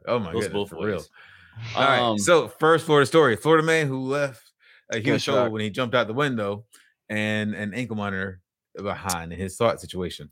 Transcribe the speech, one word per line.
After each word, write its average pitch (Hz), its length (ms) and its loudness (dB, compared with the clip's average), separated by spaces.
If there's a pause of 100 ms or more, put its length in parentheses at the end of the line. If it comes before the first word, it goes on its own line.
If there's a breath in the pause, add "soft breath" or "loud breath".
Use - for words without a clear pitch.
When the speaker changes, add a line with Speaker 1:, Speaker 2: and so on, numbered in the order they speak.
Speaker 1:
oh 120 120 0
my 87 140 -8
Speaker 2:
Those 110 140 -2
Speaker 1:
goodness, 82 60 -10
Speaker 2:
both 101 160 -4
Speaker 1:
for 82 160 -8
real. 101 120 -2
Speaker 2:
ways. 78 120 -12 (640 loud breath)
Speaker 1:
All - 120 0
right. 131 120 4
Speaker 2:
Um, 117 180 2
Speaker 1:
So, 135 320 4
first 156 360 2
Florida 147 200 6
story. 143 320 6
Florida 156 260 4
man 160 240 2
who 131 120 -4
left 135 520 -4 (400 soft breath)
a 117 60 -2
huge 113 80 -4
Speaker 3:
Ghost - 220 0
Speaker 1:
hole 127 100 2
Speaker 3:
Rock. 104 140 2
Speaker 1:
when 110 100 -4
he 107 80 -2
jumped 123 260 -2
out 117 120 2
the 110 60 -6
window 113 520 -2 (440 soft breath)
and 107 460 -2
an 104 180 -8
ankle 113 220 -6
monitor 98 460 -6 (340)
behind 90 560 -6
in 82 80 -10
his 92 160 -8
thought 87 240 0
situation. 82 520 -10